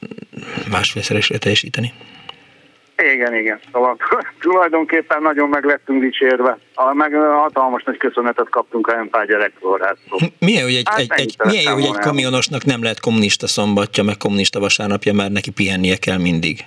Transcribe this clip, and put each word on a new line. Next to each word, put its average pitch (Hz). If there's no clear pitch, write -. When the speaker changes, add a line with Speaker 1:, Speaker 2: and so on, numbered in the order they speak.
Speaker 1:
másfélszeresre -
teljesíteni. -
Speaker 2:
Igen, 120
igen. 110
Szóval 123
<laughs> -
tulajdonképpen 165
nagyon 147
meg 143
lettünk 135
dicsérve. 127
A, 131
meg, 151
ö, 151
hatalmas 139
nagy 151
köszönetet 120
kaptunk 117
a 117
Empály 110
gyerekkórháztól. 98
Speaker 1:
Milyen, 175
hogy 127
egy, 127
Speaker 2:
Hát 214
Speaker 1:
egy, 123
Speaker 2:
ennyit 147
Speaker 1:
egy, 110
milyen, 185
Speaker 2:
szerettem -
Speaker 1:
hogy 139
egy 139
Speaker 2:
volna -
elmondani. 104
Speaker 1:
kamionosnak 127
nem 123
lehet 113
kommunista 110
szombatja, 104
meg 101
kommunista 101
vasárnapja, 101
mert 101
neki 101
pihennie 95
kell 95
mindig? 82